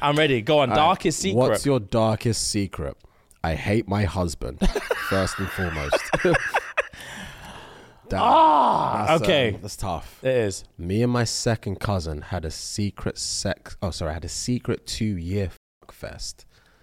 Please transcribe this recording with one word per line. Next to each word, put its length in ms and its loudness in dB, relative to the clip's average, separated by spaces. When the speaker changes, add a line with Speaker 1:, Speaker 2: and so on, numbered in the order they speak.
Speaker 1:
I'm 160 2
ready. 240 4
Go 180 4
on. 120 4
Speaker 2:
All 40 2
right. 80 6
Speaker 1:
Darkest 360 2
secret. 200 0
Speaker 2:
What's 260 2
your 140 4
darkest 720 0
secret? 480 -4
I 100 2
hate 320 0
my 160 0
husband, 560 -4
Speaker 1:
<laughs> 400 -4
Speaker 2:
first 300 0
and 80 -4
foremost. 480 -2
<laughs> 120 4
Damn. 140 0
Speaker 1:
Ah, 840 6
Speaker 2:
That's, 160 4
um, 40 0
Speaker 1:
okay. 360 4
Speaker 2:
that's 140 -10
tough. 480 -6
Speaker 1:
It 60 2
is. 340 2
Speaker 2:
Me 260 0
and 80 2
my 140 2
second 560 -2
cousin 400 -2
had 240 -6
a 60 -4
secret 680 -6
sex, 640 -6
oh, 100 -4
sorry, 220 -6
had 100 -8
a 60 -10
secret 580 -4
two-year 640 -4
fuck 100 -20
fest. 540 -14